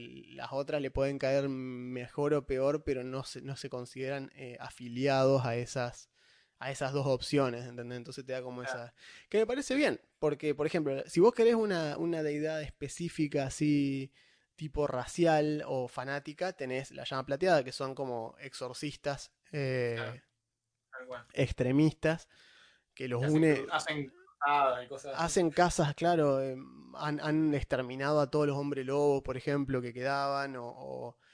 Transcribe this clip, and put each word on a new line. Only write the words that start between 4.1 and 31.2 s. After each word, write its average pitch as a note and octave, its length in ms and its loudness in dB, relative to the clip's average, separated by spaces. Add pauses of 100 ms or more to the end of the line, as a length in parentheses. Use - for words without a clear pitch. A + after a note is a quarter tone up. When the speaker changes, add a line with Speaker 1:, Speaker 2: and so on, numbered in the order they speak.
Speaker 1:
eh, B2 260 -14
afiliados C3 840 2
a A#2 100 0
esas, A#2+ 540 -6 (480)
a B2+ 120 -8
esas C3+ 220 -4
dos C#3 140 0
opciones, B2+ 600 2
¿entendés? A#2+ 300 -10
Entonces B2+ 300 -12
te C3 60 -8
da B2+ 100 -4
como B2+ 200 -10
Speaker 2:
Claro. B2 220 -6
Speaker 1:
esa... A#2+ 100 -18 (360)
Que G3+ 80 2
me A3 80 4
parece B3+ 280 -2
bien, C4 240 2 (200)
porque, D3 360 0
por D3+ 120 0
ejemplo, D3 400 0
si - 140 2
vos A#3 120 10
querés A#3 220 6
una, F3+ 420 0
una E3 260 -2
deidad D3+ 380 -2
específica, D3 840 -4
así, C#3 640 0 (440)
tipo D3 300 -4
racial D3+ 800 2
o C3 220 -2
fanática, C#3+ 640 -6
tenés C3 380 -4
la C3+ 140 -12
llama C3+ 200 -4
plateada, D3 400 4
que B2+ 80 -10
son C3+ 220 -6
como B2 440 -6
exorcistas, C#3 920 -8 (200)
eh, B2+ 440 0
Speaker 2:
Claro. A#2 240 -8 (680)
Tal B2+ 160 -16
cual. B2+ 260 -12
Speaker 1:
extremistas, D3 960 2 (640)
que C3 160 -10
los A#2+ 120 -2
Speaker 2:
Que C3+ 60 0
hacen D3+ 100 4
Speaker 1:
une, D#3 200 6
Speaker 2:
cru-, C#3 160 -4
hacen D3+ 380 -2
cruzadas C#3 760 0
y A#2+ 40 -14
cosas C3+ 260 -10
así. D#3+ 100 -2
Speaker 1:
hacen E3+ 260 4
casas, D#3+ 440 4
claro, D3+ 480 4
eh, C3 140 -4 (400)
han, D3 240 -4
han D3+ 340 2
exterminado C3+ 680 0
a C#3 100 2
todos D3+ 180 4
los C#3 100 0
hombres C#3 260 -2
lobos, C#3 380 4
por C3 160 -4
ejemplo, C3+ 420 0
que A#2+ 140 -6
quedaban, C#3 640 -2
o, A#2+ 120 -8
o, B2+ 500 -10 (160)